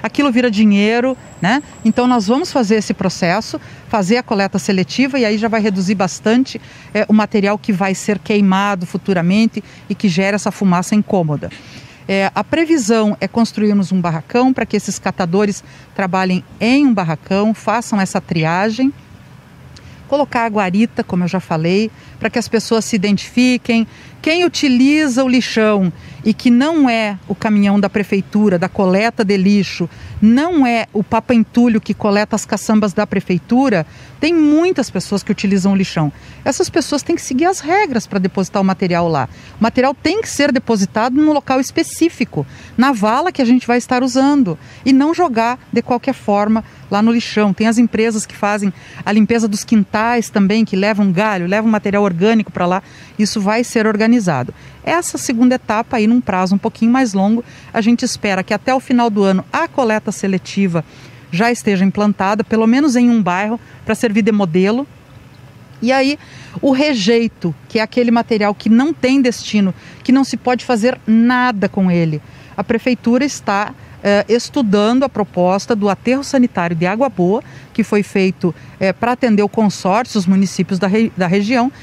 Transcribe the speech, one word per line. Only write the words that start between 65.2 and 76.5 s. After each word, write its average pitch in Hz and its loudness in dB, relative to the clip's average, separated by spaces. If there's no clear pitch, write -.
E 233 0
aí, 269 0
o 277 2
rejeito, 233 0
que 220 -4
é 214 0
aquele 233 0
material 220 0
que - -6
não 247 4
tem 269 0
destino, 208 0
que 247 0
não 269 4
se 254 -4
pode 247 -2
fazer 247 0
nada 226 2
com 185 0
ele, 165 0
a 202 -4
prefeitura 240 0
está 208 -4
eh, 202 2
estudando 233 2
a 262 0
proposta 190 -2
do 202 0
aterro 247 -2
sanitário 208 0